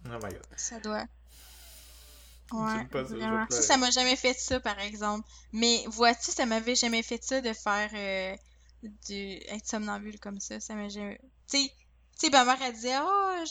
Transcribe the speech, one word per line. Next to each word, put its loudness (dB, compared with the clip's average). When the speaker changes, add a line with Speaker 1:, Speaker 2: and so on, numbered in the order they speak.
Speaker 1:
Oh -12
my -8
God. -12
Speaker 2:
Ça -8
doit. -4
Speaker 1:
J'aime -4
Speaker 2:
Ouais, -2
Speaker 1:
pas -4
ça, -8
je -8
vais -6
Speaker 2:
vraiment. 0
Ça, -2
Speaker 1:
pleurer. 0
Speaker 2:
ça 6
m'a 2
jamais 4
fait 2
ça, -2
par -4
exemple. -4
Mais 4
vois-tu, 4
ça 2
m'avait 0
jamais 2
fait -6
ça 0
de -2
faire, 0
euh, -4
du, -8
être -10
somnambule -6
comme -10
ça. -8
Ça -10
m'a -6
jamais, -8
tu 0
sais, -6
tu 2
sais, 2
ma 8
mère, 6
elle -2
disait, « -2
Ah, 2